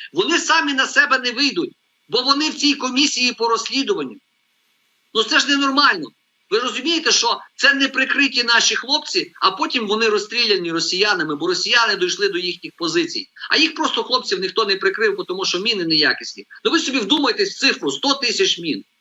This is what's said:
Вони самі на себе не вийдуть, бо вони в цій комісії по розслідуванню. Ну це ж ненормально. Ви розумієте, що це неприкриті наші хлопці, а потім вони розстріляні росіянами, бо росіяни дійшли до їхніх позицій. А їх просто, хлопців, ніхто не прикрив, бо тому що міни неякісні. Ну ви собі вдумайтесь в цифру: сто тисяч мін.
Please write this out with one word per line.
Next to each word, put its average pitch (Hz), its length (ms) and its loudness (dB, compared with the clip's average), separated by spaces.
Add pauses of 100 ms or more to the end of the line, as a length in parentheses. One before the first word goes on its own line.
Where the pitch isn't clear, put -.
(140)
Вони 247 260 0
самі 294 340 2
на 262 120 0
себе 262 340 2
не 247 120 -4
вийдуть, 214 420 -2 (360)
бо 233 120 0
вони 277 280 2
в - 60 -8
цій 285 180 2
комісії 247 600 0
по 226 140 -2
розслідуванню. 202 680 -2 (960)
Ну 220 100 2
це 285 160 2
ж 247 80 0
ненормально. 277 600 2 (480)
Ви 226 60 2
розумієте, 262 500 -2
що 233 280 2 (160)
це 277 180 4
неприкриті 269 720 0
наші 226 320 4
хлопці, 240 560 -2 (100)
а 190 100 2
потім 247 360 -2
вони 220 220 2
розстріляні 208 600 0
росіянами, 175 640 0
бо 156 120 -4
росіяни 214 480 2
дійшли 180 340 0
до 175 80 -4
їхніх 175 380 -8
позицій. 330 540 -2 (200)
А - 80 2
їх 320 180 2
просто, 254 280 -2
хлопців, 233 360 -2
ніхто 190 260 0
не 196 100 0
прикрив, 196 400 0
бо 185 80 -6
тому 180 220 -4
що 180 140 -2
міни 202 260 -2
неякісні. 147 600 -2 (180)
Ну 214 80 0
ви 311 80 4
собі 269 200 -2
вдумайтесь 220 560 0
в - 40 -14
цифру: 185 320 0
сто 277 220 0
тисяч 202 460 0
мін. 147 240 -4 (180)